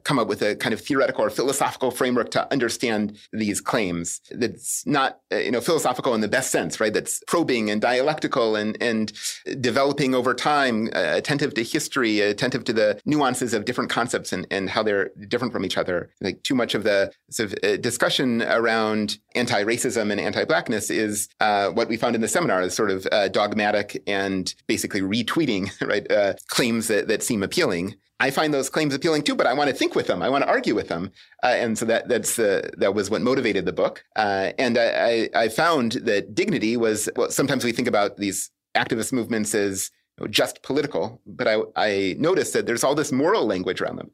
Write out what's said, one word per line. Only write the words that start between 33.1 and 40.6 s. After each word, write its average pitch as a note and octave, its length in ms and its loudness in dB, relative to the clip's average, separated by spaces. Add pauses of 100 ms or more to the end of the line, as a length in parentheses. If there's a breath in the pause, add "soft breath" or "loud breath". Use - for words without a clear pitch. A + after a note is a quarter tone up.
what G#2 100 0
motivated A2 460 0
the F2+ 80 0
book. - 280 -2 (140)
Uh, G2 420 0
and A#2+ 200 2
I, A2 560 2
I, A2 80 2
I A#2 80 2
found D3+ 420 2
that G#2 420 -2
dignity A#2+ 440 0
was, A2 380 0
well, A#2 140 2
sometimes C3+ 340 0
we A#2+ 80 0
think B2 160 -2
about G#2 280 2
these F#2+ 340 -4 (240)
activist A2+ 380 -2
movements A2 420 -2
as G2+ 360 -2 (300)
know, - 60 -6
just - 360 -2